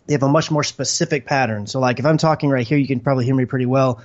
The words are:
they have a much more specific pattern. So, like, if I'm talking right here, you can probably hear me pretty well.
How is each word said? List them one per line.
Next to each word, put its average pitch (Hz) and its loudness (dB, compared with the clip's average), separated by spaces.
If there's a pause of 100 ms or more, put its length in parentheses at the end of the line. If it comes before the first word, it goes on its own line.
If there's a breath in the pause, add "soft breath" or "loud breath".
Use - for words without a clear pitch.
they 143 0
have 131 0
a 139 4
much 156 2
more 151 0
specific 147 -4
pattern. 113 -2
So, 131 -6
like, 127 0
if 120 -4
I'm 156 4
talking 156 0
right 127 0
here, 147 0
you 139 0
can 127 -2
probably 131 0
hear 131 2
me 127 2
pretty 127 -4
well. 127 0